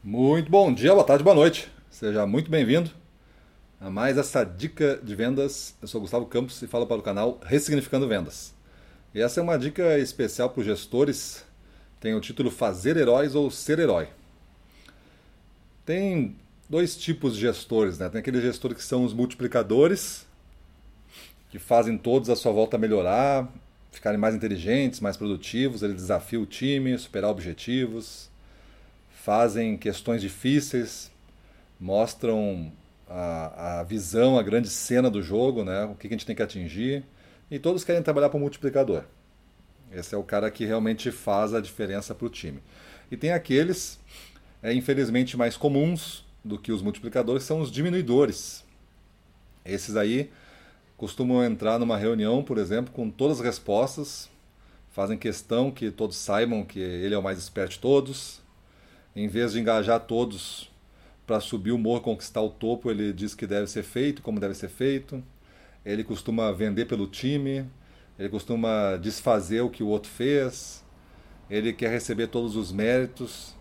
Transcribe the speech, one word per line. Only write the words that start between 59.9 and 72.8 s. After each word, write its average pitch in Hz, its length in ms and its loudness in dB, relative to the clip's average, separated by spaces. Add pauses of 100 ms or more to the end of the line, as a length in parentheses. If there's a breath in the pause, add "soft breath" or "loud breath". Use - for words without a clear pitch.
todos 113 720 -6 (560 soft breath)
pra 110 120 0
subir 104 320 -4
o 123 60 2
morro, 117 240 0
conquistar - 400 -4
o 107 80 0
topo, 117 400 -4
ele 104 240 -2
diz 101 220 -8
que 113 100 -8
deve 101 220 -2
ser 101 160 -8
feito, 143 400 -4
como 107 160 -4
deve 98 160 -4
ser 95 140 -12
feito. 135 540 -4 (600 soft breath)
Ele 104 180 -4
costuma 110 480 -2
vender 104 340 -2
pelo 104 200 -4
time, 135 580 -4 (540 soft breath)
ele 98 100 -8
costuma 107 720 0
desfazer 107 640 0
o 123 80 0
que 120 140 -8
o 104 40 -2
outro 104 220 -2
fez, 131 720 -4 (640 soft breath)
ele 107 260 -2
quer 113 180 -2
receber 117 340 -2
todos 113 300 -4
os 98 160 -4
méritos. 123 880 -2